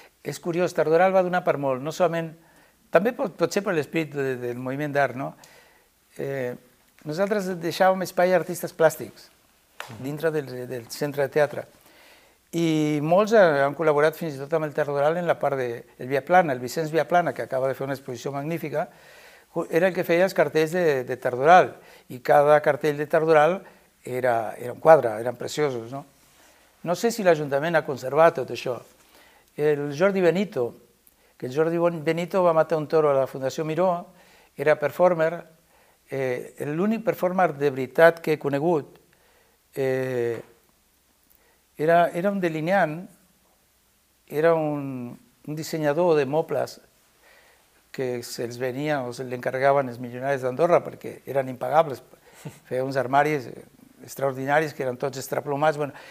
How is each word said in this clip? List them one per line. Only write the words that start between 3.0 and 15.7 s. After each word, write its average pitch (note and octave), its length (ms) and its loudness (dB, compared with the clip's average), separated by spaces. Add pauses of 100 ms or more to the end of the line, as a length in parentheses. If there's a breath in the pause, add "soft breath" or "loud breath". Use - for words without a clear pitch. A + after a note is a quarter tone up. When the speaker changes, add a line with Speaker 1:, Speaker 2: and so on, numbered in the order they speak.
Speaker 1:
pot, A3+ 200 -4
pot E3 160 0
ser G3+ 120 -2
per G#3 100 -2
l'esperit D#3 380 -4
de, C3+ 240 -4
del A#2+ 240 -6
moviment C#3 320 -6
d'art, C3+ 240 0
no? C#3+ 180 -8 (840 soft breath)
Eh, C#3 360 -6 (500)
nosaltres F#3+ 440 -2 (120)
deixàvem F#3 440 2
espai F3+ 300 2
a - 20 6
artistes E3 400 -4
plàstics - 540 0 (580)
Speaker 2:
Mhm. A2+ 160 -16
Speaker 1:
dintre D3+ 260 -4
del, B2+ 380 -6
del B2 220 -10
centre C#3+ 320 -4
de C3+ 60 2
teatre. C#3 380 0 (840 soft breath)
I D#3 500 0
molts G3 340 4
han C#3+ 400 6
col·laborat D#3 400 2
fins D#3+ 180 -8
i C3 60 -12
tot C#3 140 -8
amb D#3 100 -2
el D3 80 -6
Tardoral D3 460 0
en F3 80 -4
la D#3+ 120 0
part C#3 200 -2
de, B2 260 -6 (140)